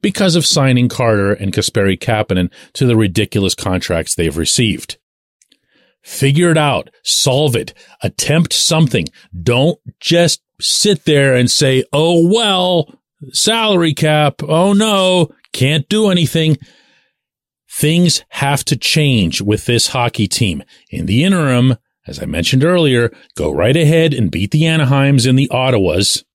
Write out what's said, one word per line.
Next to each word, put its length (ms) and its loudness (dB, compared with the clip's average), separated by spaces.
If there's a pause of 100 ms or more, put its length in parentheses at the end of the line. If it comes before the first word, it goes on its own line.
because 360 -2
of 100 0
signing 420 2
Carter 440 0
and 200 -4
Kasperi 460 -2
Kapanen 520 -2 (240)
to 120 0
the 100 2
ridiculous 580 0
contracts 600 -4
they've 220 -2
received. 600 -2 (1040)
Figure 480 0
it 60 2
out. 320 0 (160)
Solve 500 0
it. 200 -6 (280)
Attempt 520 -2
something. 540 0 (300)
Don't 400 0 (220)
just 400 0 (180)
sit 460 -2
there 300 2
and 160 2
say, 420 0
"Oh, 340 2
well, 720 0 (360)
salary 580 0
cap. 500 0
Oh, 300 0
no, 560 2 (240)
can't 380 -2
do 180 2
anything." 480 0 (1120)
Things 600 0
have 340 -2
to 140 -2
change 640 0
with 240 -2
this 220 0
hockey 380 -2
team. 360 -4 (260)
In 160 -8
the 180 0
interim, 540 2 (300)
as 120 -14
I 60 -10
mentioned 400 0
earlier, 480 2 (240)
go 160 -2
right 240 0
ahead 380 2
and 160 0
beat 220 -4
the 100 2
Anaheims 680 2
and 100 4
the 120 0
Ottawas. 720 0 (100)